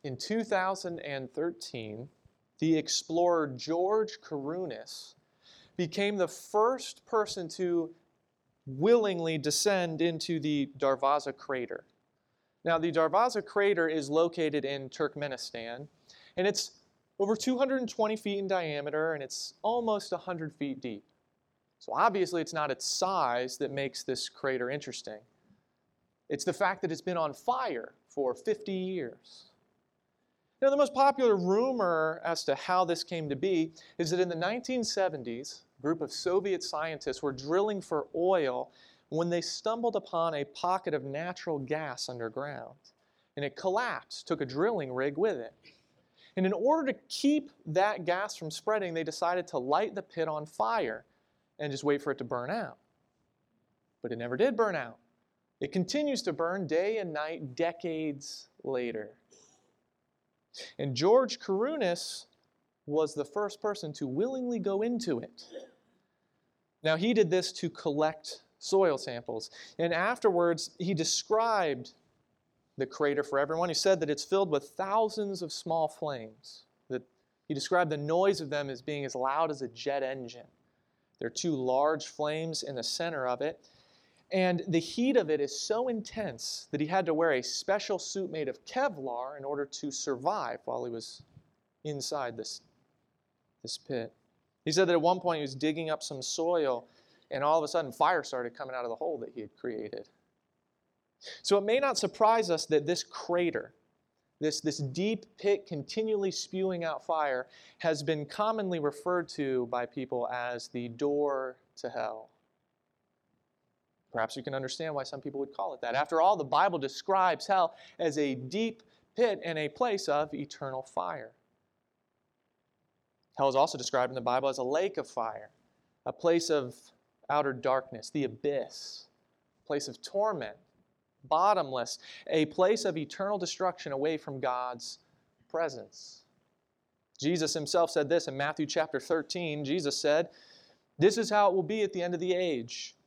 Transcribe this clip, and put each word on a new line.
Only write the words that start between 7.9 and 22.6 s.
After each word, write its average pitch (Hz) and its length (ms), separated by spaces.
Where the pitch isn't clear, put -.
willingly 170 720
descend 160 640
into 165 380
the 143 380
Darvaza 139 580
crater. 127 480
Now, 165 140
the 165 140
Darvaza 190 540
crater 196 420
is 151 220
located 156 560
in 135 240
Turkmenistan, 135 1000
and 185 100
it's - 240
over 202 160
two 254 220
hundred 262 240
and 220 80
twenty 214 260
feet 202 240
in 196 80
diameter, 156 680
and 143 80
it's - 300
almost 220 500
a 175 40
hundred 160 380
feet 135 260
deep. 107 220
So - 140
obviously, 180 480
it's - 120
not 151 180